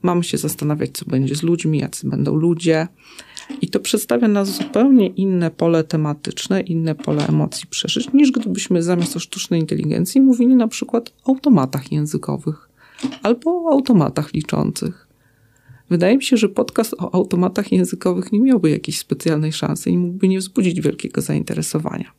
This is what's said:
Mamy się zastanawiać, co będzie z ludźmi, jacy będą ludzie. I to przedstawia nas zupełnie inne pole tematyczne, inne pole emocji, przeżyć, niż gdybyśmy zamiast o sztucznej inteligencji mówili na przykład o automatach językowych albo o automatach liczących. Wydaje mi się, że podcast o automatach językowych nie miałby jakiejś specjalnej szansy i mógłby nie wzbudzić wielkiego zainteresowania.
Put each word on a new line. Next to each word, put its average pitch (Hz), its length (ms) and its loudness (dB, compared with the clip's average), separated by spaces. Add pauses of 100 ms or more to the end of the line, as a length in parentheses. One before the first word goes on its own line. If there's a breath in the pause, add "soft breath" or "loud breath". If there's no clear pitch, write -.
Mamy 175 220 0
się 143 140 -4
zastanawiać, 151 560 -4
co - 120 -10
będzie 131 300 0
z 156 80 -6
ludźmi, 165 360 0
jacy - 300 -6
będą 143 260 -2
ludzie. 160 520 0 (720 loud breath)
I - 60 -4
to - 120 -2
przedstawia 240 480 0
nas 202 300 0
zupełnie 240 500 4
inne 185 440 0
pole 165 320 2
tematyczne, 156 800 -2
inne 165 340 -2
pole 147 320 -2
emocji, 156 420 -2
przeżyć, - 440 -4
niż 269 180 6
gdybyśmy 190 520 -2
zamiast 175 320 0
o 175 40 -4
sztucznej - 420 -4
inteligencji 156 600 0
mówili 254 340 6
na 233 120 4
przykład - 420 -4 (140)
o - 60 0
automatach 143 600 2
językowych 151 800 -4 (540 loud breath)
albo 320 420 0
o 320 60 2
automatach 233 600 2
liczących. - 760 -4 (840 soft breath)
Wydaje 180 280 2
mi 269 60 -2
się, 247 140 2
że 208 120 2
podcast - 480 -2
o - 180 -6
automatach 185 560 0
językowych 180 600 0
nie 202 100 2
miałby 233 280 4
jakiejś - 300 -4
specjalnej 156 540 -2
szansy - 360 -4
i 175 80 2
mógłby 180 300 0
nie 190 120 2
wzbudzić 185 420 -2
wielkiego - 400 -4
zainteresowania. - 960 -6